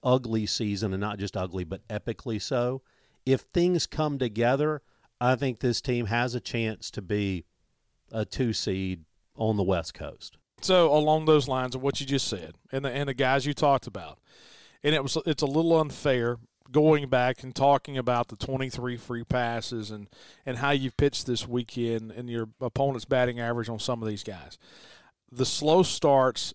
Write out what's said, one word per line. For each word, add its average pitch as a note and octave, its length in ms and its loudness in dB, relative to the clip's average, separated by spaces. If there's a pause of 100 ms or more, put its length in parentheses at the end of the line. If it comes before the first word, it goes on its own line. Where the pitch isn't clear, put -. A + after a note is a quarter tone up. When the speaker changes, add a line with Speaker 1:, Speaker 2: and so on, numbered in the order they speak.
Speaker 1:
ugly B2 420 0
season, G2+ 480 -2
and F#2+ 80 -2
not G#2 180 -6
just F#2+ 180 -6
ugly, F#2 280 -4
but E2+ 240 -10
epically G#2+ 540 -6
so. B2+ 400 -2 (420)
If C3 180 2 (100)
things F3 340 2
come D3+ 320 -2
together, B2+ 640 0 (380)
I B2 160 2
think B2+ 240 -2
this A#2+ 200 0
team A#2+ 260 0
has A#2+ 280 0
a A#2+ 60 -4
chance A2 500 -4
to - 100 -10
be F#2+ 440 -2 (680)
a A2 120 -2
two A#2+ 280 -2
seed F#2+ 520 -4 (320)
on A2 200 0
the G2+ 60 2
West F2+ 320 0
Coast. - 420 -14 (240)
Speaker 2:
So F3 320 4
along D#3 320 4
those D3+ 240 6
lines B2+ 260 -2
of C3 80 -6
what C#3 180 -2
you C#3 60 -8
just C3+ 200 0
said E2+ 280 -8 (180)
and C#3 120 -2
the, C#3 60 -2
and C#3 180 -2
the C3+ 60 -4
guys C3 320 2
you D3 80 -2
talked C#3 320 2
about, F#2 320 -14 (640)
and D3+ 120 2
it C#3+ 80 0
was, C3+ 220 -2
it's D#3+ 180 -2
a D3 40 0
little E3 320 4
unfair B2+ 600 0 (320)
going D3+ 380 4
back B2+ 340 2
and B2+ 120 -12
talking C#3 420 2
about A#2+ 320 0
the A2 80 -14
twenty-three B2+ 600 -4
free A#2 280 -8
passes A#2 640 -2
and, G#2 180 -12 (360)
and B2+ 140 -6
how C#3 120 2
you've C3 260 0
pitched - 300 0
this B2 200 -2
weekend A#2 640 -4
and A#2+ 180 -10
your A#2 200 -4 (120)
opponent's C3 440 -2
batting B2 360 2
average A#2 280 -2
on A2+ 100 -6
some A#2 240 -4
of A2 60 -4
these G#2 160 -6
guys. F2 340 -14 (720)
The B2+ 160 0
slow D#3 360 4
starts C3+ 720 2